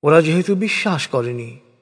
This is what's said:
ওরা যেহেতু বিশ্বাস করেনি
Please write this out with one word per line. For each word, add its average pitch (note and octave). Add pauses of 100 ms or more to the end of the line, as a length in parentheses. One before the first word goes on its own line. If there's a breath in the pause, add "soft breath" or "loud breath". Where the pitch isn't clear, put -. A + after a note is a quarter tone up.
ওরা D#3+
যেহেতু F3
বিশ্বাস F#3+
করেনি A#2+ (240)